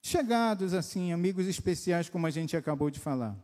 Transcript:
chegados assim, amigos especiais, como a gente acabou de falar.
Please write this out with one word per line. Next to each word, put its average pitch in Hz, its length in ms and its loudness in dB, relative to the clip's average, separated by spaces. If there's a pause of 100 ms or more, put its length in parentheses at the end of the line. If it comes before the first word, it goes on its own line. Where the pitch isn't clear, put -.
chegados 226 680 2
assim, 180 400 0
amigos 180 340 2
especiais, 175 600 0
como 165 180 -2
a 160 40 2
gente 160 260 -2
acabou 147 340 0
de 143 80 -12
falar. 120 460 -2